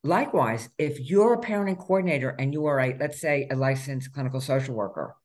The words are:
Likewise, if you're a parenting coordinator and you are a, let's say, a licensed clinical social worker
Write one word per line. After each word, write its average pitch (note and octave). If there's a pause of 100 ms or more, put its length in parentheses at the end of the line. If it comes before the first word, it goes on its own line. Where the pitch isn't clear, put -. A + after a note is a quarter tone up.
Likewise, D3+
if D3+
you're G3
a A#3
parenting G3+
coordinator E3+
and C3+
you D3+
are C#3+
a, C3
let's D3
say, C#3+
a C3+
licensed C3+
clinical C3
social C3
worker G2